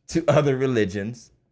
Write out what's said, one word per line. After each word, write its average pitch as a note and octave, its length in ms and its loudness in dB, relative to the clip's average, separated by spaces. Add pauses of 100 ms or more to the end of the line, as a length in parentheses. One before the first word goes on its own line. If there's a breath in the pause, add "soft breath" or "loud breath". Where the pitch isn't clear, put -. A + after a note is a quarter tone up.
to E3 200 -2
other C#3+ 300 2
religions, A2 760 -2 (200)